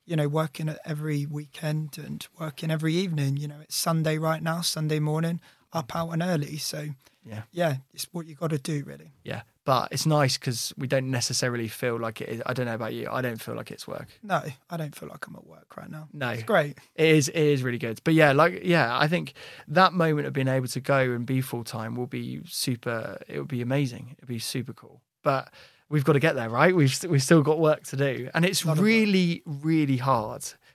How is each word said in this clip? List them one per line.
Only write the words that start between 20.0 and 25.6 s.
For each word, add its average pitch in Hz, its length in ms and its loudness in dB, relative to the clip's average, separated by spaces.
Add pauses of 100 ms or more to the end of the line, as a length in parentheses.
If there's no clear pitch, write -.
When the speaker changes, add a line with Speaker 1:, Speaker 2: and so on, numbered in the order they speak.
Speaker 2:
of 135 40 -6
being 131 140 0
able 131 220 0
to 131 120 -6
go 139 180 2 (140)
and 120 140 -4
be 131 140 0
full-time 120 560 -6
will 123 100 -4
be 123 400 -8
super, 117 720 -4 (100)
it - 120 -8
would 139 80 -8
be 123 140 -4
amazing. 123 560 -2
It'd - 100 -18
be 120 100 -6
super 117 340 -6
cool. - 300 -20 (220)
But 135 280 0 (360)